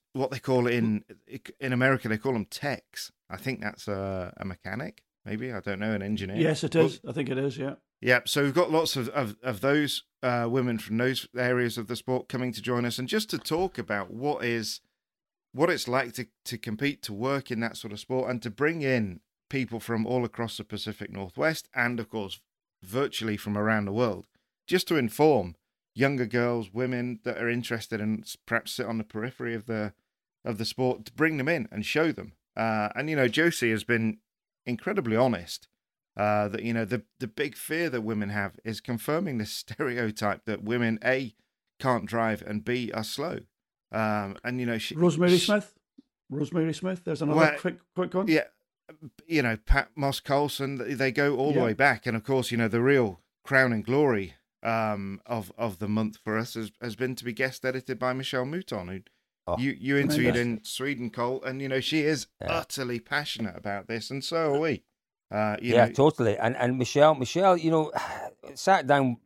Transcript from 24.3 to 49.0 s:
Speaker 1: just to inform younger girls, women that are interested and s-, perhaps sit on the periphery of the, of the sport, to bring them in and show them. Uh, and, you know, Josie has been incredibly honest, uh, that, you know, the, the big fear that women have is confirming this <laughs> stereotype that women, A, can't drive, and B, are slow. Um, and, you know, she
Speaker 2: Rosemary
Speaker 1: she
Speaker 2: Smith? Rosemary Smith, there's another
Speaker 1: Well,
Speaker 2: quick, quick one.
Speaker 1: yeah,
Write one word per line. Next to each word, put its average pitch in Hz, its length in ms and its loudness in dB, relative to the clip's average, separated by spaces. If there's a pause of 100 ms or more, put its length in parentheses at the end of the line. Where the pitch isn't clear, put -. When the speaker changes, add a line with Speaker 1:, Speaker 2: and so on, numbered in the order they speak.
Speaker 1:
just 180 220 2
to 170 80 4
inform 123 580 4 (400)
younger 131 320 2
girls, 120 480 0
women 123 500 -2
that 123 140 -4
are 117 100 -2
interested 117 540 -2
and 107 220 0
s-, - 200 -14
perhaps - 280 -2
sit 127 120 -4
on 113 140 -2
the 110 60 -4
periphery 117 500 -6
of 107 100 -8
the, 107 300 -4 (500)
of 110 140 -4
the 110 80 -4
sport, - 400 -2
to - 80 -16
bring 156 240 0
them 135 100 -2
in 151 240 0
and 104 140 -6
show - 260 2
them. - 220 -12 (200)
Uh, 110 400 0
and, 139 140 -4
you 156 80 -2
know, 127 120 4
Josie 147 420 2
has 110 140 2
been 113 340 2 (480)
incredibly 123 500 -2
honest, 110 520 0 (500)
uh, 104 300 2
that, 101 140 -4
you 117 120 -2
know, 113 100 0
the, 107 180 -2 (160)
the 131 80 -6
big 143 300 -4
fear 165 320 -2
that 123 140 -2
women 107 260 -2
have 101 360 -4
is 110 160 -6
confirming 147 580 -2
this 107 140 -4
<laughs> - 280 -10
stereotype 113 640 -2
that 107 180 -4
women, 113 420 2
A, 127 300 0 (460)
can't 123 260 2
drive, 113 400 0
and 107 180 -4
B, 120 280 -2
are 110 120 -4
slow. 143 340 -6 (540)
Um, 107 520 0
and, 123 160 -4
you 123 60 -2
know, 117 120 0
she - 180 -6
Speaker 2:
Rosemary 170 420 4
Speaker 1:
she 175 80 0
Speaker 2:
Smith? 208 280 0 (540)
Rosemary 151 460 -2
Smith, 185 300 -6
there's 156 180 -4
another 151 160 2
Speaker 1:
Well, 156 200 6
Speaker 2:
quick, 175 180 -4 (180)
quick 180 200 -2
one. 190 140 0
Speaker 1:
yeah, 156 160 4 (840)